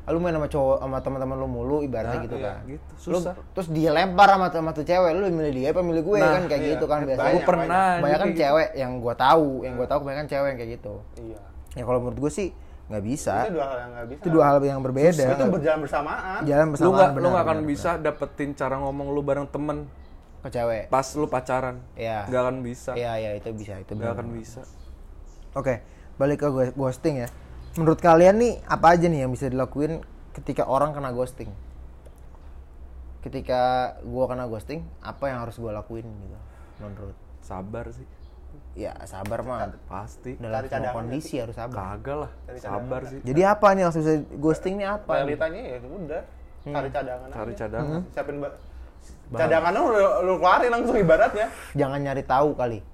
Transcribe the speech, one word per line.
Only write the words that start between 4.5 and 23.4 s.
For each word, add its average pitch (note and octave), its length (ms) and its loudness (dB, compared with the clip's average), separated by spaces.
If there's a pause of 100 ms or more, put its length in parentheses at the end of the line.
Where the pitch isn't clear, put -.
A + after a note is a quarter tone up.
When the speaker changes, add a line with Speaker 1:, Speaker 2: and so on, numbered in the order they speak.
Speaker 1:
tuh D#3 100 -4
cewek, F3 300 4
lu F#3 160 0
milih D#3+ 240 0
dia C3 160 -2
apa E3+ 120 2
milih E3 240 0
gue G3+ 120 2
Speaker 2:
Nah, D#3 160 6
Speaker 1:
kan F#3 120 2
kayak D3 160 0
Speaker 3:
iya. D3+ 120 0
Speaker 1:
gitu D3+ 120 0
kan D3 140 0
Speaker 3:
Banyak, C#3+ 100 -2
Speaker 1:
biasanya. C3+ 240 2
Speaker 2:
Gue F3 120 4
pernah F3 400 2 (120)
Speaker 1:
Banyak D3+ 220 2
kan G3+ 100 2
Speaker 2:
gitu. E3 120 -2
Speaker 1:
cewek, D3+ 360 4
yang B2+ 200 -4
gue A#2 200 -2
tahu, D3+ 300 6 (160)
yang B2+ 120 -8
gue A#2+ 60 -4
Speaker 3:
Nah. B2 120 -2
Speaker 1:
tahu D3 80 2
kebanyakan C#3+ 280 -6
cewek C#3 200 0
yang C3 100 -4
kayak A#2 160 -8
gitu. G#2 200 -12 (260)
Speaker 3:
Iya. A2+ 180 -12 (340)
Speaker 1:
Ya B2+ 120 -10
kalau B2 160 2
menurut A#2+ 200 -6
gue D3 120 0
sih G3+ 160 -2 (380)
nggak G#2 160 -4
bisa. A2 400 -2
Speaker 3:
Itu G#3 100 -2
dua D3 140 -2
hal C3+ 100 -6
yang A#2+ 160 -10
nggak A#2+ 140 -10
bisa. C3+ 140 -12
Speaker 1:
Itu F3+ 100 -2
dua D#3+ 160 8
hal C#3+ 160 8
yang C#3 180 0
berbeda. C3+ 480 4
Speaker 3:
Itu C#3 200 4
berjalan D#3 340 2
bersamaan. D#3+ 640 -4
Speaker 1:
Jalan C#3+ 180 4
Speaker 2:
Lu D#3+ 80 4
Speaker 1:
bersamaan, D#3+ 240 4
Speaker 2:
nggak, F#3+ 140 10
lu - 80 2
Speaker 1:
benar, F3 160 4
Speaker 2:
nggak F3 120 4
akan D#3+ 140 2
Speaker 1:
benar, D#3 100 -2
Speaker 2:
bisa D3 220 0
Speaker 1:
benar. D#3+ 160 -2
Speaker 2:
dapetin C#3+ 480 -4
cara C3+ 240 -2
ngomong C#3 300 -4
lu C#3+ 120 0
bareng C#3+ 280 -2
temen D3 300 -4 (600)
Speaker 1:
Ke C3+ 140 -12
cewek. A#2 340 0
Speaker 2:
pas C3+ 240 2
lu D3+ 160 -2
pacaran. B2+ 560 -2 (100)
Speaker 1:
Iya. A2+ 320 -6
Speaker 2:
Nggak B2+ 160 0
akan B2+ 200 0
bisa. B2 340 -8
Speaker 1:
Iya, A#2+ 220 -4
iya, A2 180 -4
itu G#2 160 -8